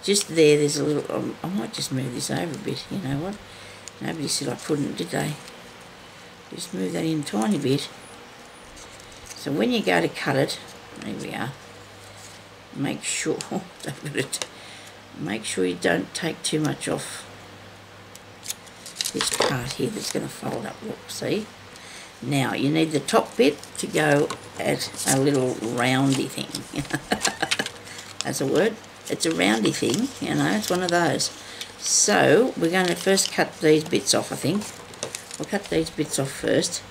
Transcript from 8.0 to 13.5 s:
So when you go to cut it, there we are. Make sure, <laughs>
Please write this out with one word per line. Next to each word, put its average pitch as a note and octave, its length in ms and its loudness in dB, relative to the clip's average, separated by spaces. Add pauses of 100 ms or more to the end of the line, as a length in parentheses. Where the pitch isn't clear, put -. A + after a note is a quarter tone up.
So - 160 -4
when G#3 200 4
you A3 100 2
go F3+ 180 4
to E3 80 2
cut - 280 0
it, C#3 220 2 (420)
there G#2+ 140 -6
we - 200 -8
are. B2 180 -4 (1200)
Make - 280 -2
sure, - 420 -2
<laughs> - 60 -10